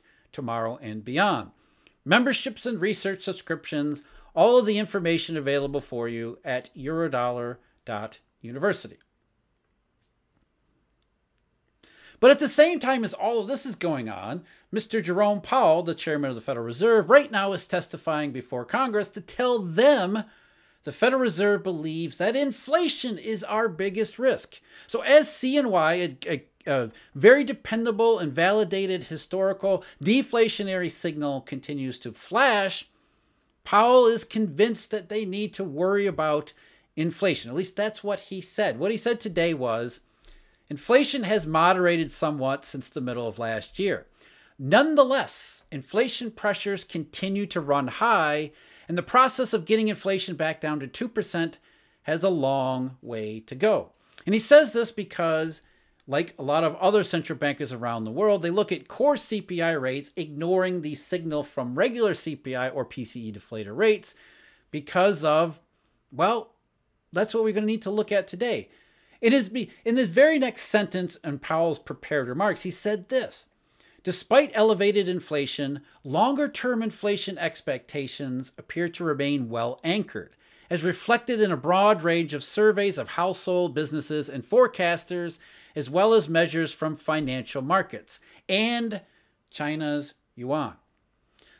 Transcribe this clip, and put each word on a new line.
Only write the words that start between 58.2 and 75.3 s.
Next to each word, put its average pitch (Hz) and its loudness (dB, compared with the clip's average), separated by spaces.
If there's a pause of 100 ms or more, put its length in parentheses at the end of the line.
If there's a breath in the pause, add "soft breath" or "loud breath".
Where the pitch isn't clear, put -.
they 170 -2
look 190 0
at - -8
core 277 2
C - -4
P 175 -6
I 165 2
rates, 139 -4
ignoring 175 -2
the 147 -6
signal 160 -4
from 123 -6
regular 220 2
C 151 -8
P 131 -10
I 127 -2
or 131 -4
P 123 -12
C 120 -14
E - -10
deflator 104 -12
rates 208 2 (560 soft breath)
because 180 0
of, 156 0 (500)
well, 190 0 (580)
that's 214 -2
what 226 2
we're 214 0
gonna 214 -2
need 220 -2
to 196 -6
look 208 -2
at 196 0
today. 185 -4 (540 soft breath)
In 233 4
his 254 4
be-, 220 -6 (140)
in 233 2
this 247 2
very 285 6
next 254 -2
sentence 185 -2
in 143 -6
Powell's 160 0
prepared 135 -4
remarks, 165 -2
he 185 -6
said 208 -4
this, - -4 (560 soft breath)
"Despite 233 2
elevated 202 4
inflation, 143 -4 (240 soft breath)